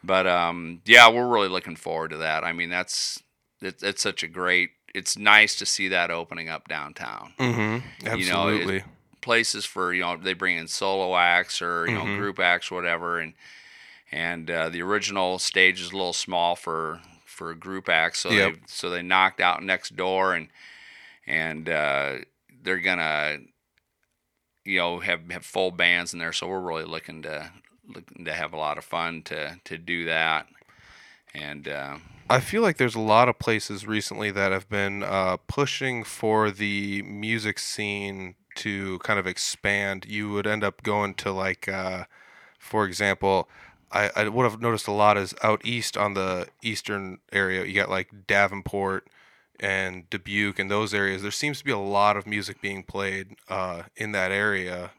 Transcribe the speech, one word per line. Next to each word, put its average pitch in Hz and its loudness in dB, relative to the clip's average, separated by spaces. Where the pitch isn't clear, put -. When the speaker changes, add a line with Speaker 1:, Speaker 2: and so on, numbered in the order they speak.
Speaker 1:
But, 95 4
um, 85 0
yeah, 117 12
we're 123 2
really 107 4
looking 92 -4
forward 80 -4
to 76 -10
that. 80 0
I 85 -4
mean, 85 -4
that's, - -4
it, 95 -10
it's 101 -2
such 95 -2
a 82 -6
great, 90 0
it's - -4
nice 104 8
to - -6
see 95 0
that 87 2
opening 85 -6
up 80 -10
downtown. 71 -10
Speaker 2:
Mm-hmm. 117 -2
Speaker 1:
You 92 -2
know, 87 2
it 82 2
Speaker 2:
Absolutely. 95 -2
Speaker 1:
places 113 2
for, 90 -4
you 92 0
know, 87 -2
they 92 -4
bring 90 -2
in 82 -8
solo 95 -2
acts 87 2
or, 85 -2
you 85 -2
know, - -4
Speaker 2:
Mm-hmm. 101 -4
Speaker 1:
group 101 -6
acts 87 2
or 90 -8
whatever, 87 -2
and, 80 -10
and, 82 -6
uh, 82 0
the 85 -6
original 98 0
stage 92 4
is 87 -10
a 98 -10
little 90 -2
small 87 0
for, 80 -6
for 85 -12
group 92 -8
acts, 82 2
so 90 -4
Speaker 2:
Yep. 95 6
Speaker 1:
they, 80 -14
so - -6
they 87 -4
knocked 92 4
out 87 2
next 95 -2
door, 95 2
and, 80 -6
and, 80 -2
uh, 71 0
they're 92 -2
gonna, 78 0
you 95 0
know, 87 0
have, 87 -4
have 87 -12
full 95 -2
bands 87 2
in 87 -10
there, 82 -6
so - -4
we're 95 -4
really 82 -6
looking 80 -12
to, 76 -10
looking - -18
to 78 -6
have 80 -6
a 80 -10
lot 76 -2
of 76 -12
fun 82 -4
to, 78 -10
to 85 -12
do 85 -6
that, 80 0
and, 73 -12
uh, 71 -8
Speaker 2:
I 127 6
feel 202 -2
like 185 2
there's 123 0
a 113 -2
lot 110 6
of - -2
places 104 -4
recently 104 -4
that 98 0
have 95 -4
been, 101 -2
uh, 95 0
pushing 131 -4
for 107 0
the 101 -4
music 107 -4
scene 101 -6
to 98 -6
kind 104 0
of 92 -4
expand, 98 -2
you 104 -6
would 101 -2
end 107 0
up 98 -4
going 104 0
to, - -4
like, 95 -4
uh, 92 -6
for 107 0
example, 95 2
I, 104 2
I, 107 2
what 123 2
I've 110 -2
noticed 117 0
a 107 -2
lot 104 6
is 95 -2
out 107 2
east 117 -4
on 101 0
the 92 -2
eastern 98 -6
area, 95 0
you 92 -8
got, 98 0
like, 95 -6
Davenport 98 0
and 95 -4
Dubuque 101 -2
and 98 -2
those 104 0
areas. 98 0
There 101 -6
seems 147 -4
to - -12
be 139 -2
a 110 0
lot 101 4
of 98 -6
music 101 -6
being 98 -6
played, 98 -6
uh, 92 -4
in 107 -6
that 95 0
area 92 -2